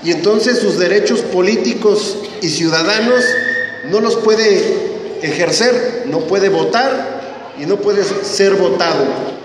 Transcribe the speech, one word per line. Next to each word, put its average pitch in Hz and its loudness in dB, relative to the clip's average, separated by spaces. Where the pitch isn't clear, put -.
Y 165 -2
entonces 214 2
sus 180 0
derechos 208 2
políticos 208 0
y 175 -2
ciudadanos 202 2
no 196 2
los 233 2
puede 214 0
ejercer, 220 0
no 156 -2
puede 196 0
votar - -2
y 147 -8
no 196 0
puede 202 0
ser 196 0
votado. 170 2